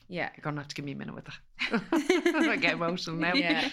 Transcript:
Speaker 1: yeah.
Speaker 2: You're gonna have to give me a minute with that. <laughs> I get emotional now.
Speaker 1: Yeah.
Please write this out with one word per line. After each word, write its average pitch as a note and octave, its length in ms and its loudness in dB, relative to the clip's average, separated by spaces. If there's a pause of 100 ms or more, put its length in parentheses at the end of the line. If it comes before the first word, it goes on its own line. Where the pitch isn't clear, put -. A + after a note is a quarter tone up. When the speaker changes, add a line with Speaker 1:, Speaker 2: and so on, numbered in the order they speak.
Speaker 1:
yeah. F3 280 -4
Speaker 2:
You're - 80 -20
gonna D3 180 -4
have C#3+ 80 -12
to - 60 -12
give D3 100 -8
me C#3 80 -6
a - 20 -10
minute C#3+ 180 -10
with - 120 -14
that. - 580 -4
<laughs> D#4+ 680 2
I A3 60 2
get E3 180 4
emotional E3+ 440 -2
now. E3+ 180 2
Speaker 1:
Yeah. D#3+ 380 2